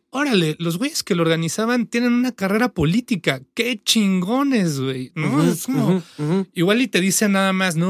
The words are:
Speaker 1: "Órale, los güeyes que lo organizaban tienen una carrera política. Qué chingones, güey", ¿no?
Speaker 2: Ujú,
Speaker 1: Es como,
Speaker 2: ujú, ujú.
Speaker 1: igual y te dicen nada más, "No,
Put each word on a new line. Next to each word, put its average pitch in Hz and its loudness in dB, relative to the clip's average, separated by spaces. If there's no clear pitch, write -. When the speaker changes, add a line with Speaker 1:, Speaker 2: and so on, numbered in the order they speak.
Speaker 1:
"Órale, 208 0
los 165 -4
güeyes 285 -4
que 208 -4
lo 170 0
organizaban 165 0
tienen 240 -2
una 247 0
carrera 220 0
política. 165 -2
Qué 233 -2
chingones, 196 2
güey", 131 -4
¿no? 151 -4
Speaker 2:
Ujú, 143 2
Speaker 1:
Es 165 -6
como, 151 0
Speaker 2:
ujú, - -8
ujú. 185 0
Speaker 1:
igual 196 2
y 254 0
te 180 0
dicen 196 2
nada 190 2
más, 185 0
"No, 175 2